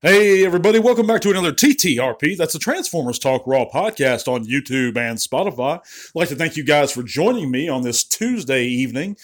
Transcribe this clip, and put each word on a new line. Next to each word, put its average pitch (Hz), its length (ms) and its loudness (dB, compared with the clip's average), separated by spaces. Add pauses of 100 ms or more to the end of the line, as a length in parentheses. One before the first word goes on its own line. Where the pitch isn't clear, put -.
Hey, 196 400 6
everybody. 185 340 4
Welcome 220 280 2
back 220 140 2
to 202 100 2
another 175 220 0
T 277 200 4
T 147 240 0
R 123 160 -2
P. 156 220 -2
That's 165 160 -2
the 156 80 -8
Transformers 165 580 -4
Talk 131 300 -2
Raw 131 160 2
podcast 131 640 -2
on 127 160 -2
YouTube 127 540 -4
and 117 200 -4
Spotify. 139 600 -2
I'd - 360 -20
like 165 140 0
to 143 80 -6
thank 160 220 -4
you 151 80 -6
guys 147 260 4
for 123 120 -6
joining 156 460 -2
me 135 200 -2
on 131 140 -2
this 117 200 -2
Tuesday 139 640 -2
evening. 127 580 -4